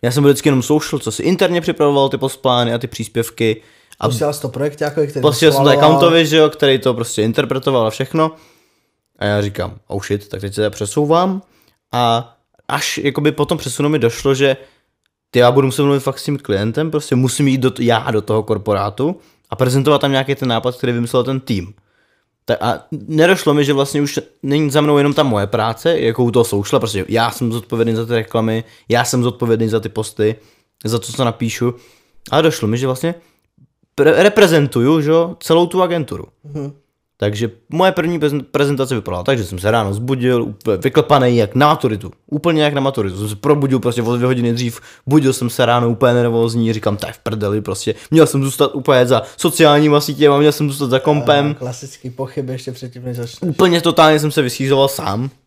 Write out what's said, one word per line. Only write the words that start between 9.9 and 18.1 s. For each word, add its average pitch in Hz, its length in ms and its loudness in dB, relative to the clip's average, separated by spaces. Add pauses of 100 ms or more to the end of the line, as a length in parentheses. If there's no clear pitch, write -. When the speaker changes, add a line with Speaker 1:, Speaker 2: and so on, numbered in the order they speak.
Speaker 1:
shit, 104 260 -6
tak 95 120 -10
teď 98 140 -10
se 107 80 -2
já 104 80 0
přesouvám." 165 720 -2 (500)
A 117 420 -2 (340)
až - 300 -6
jakoby 147 340 0
po 147 120 -2
tom 160 140 -4
přesunu 143 300 -4
mi 156 100 0
došlo, 120 360 0
že 131 220 2 (760)
ty, 120 80 0
já 120 120 6
budu 135 160 4
muset 131 160 -2
mluvit 139 180 2
fakt 131 180 -4
s - 60 -14
tím 143 140 -4
klientem, 113 520 -2
prostě 151 260 -2
musím 131 320 2
jít 131 100 2
do 123 120 2
t-, 123 140 -6
já 117 260 0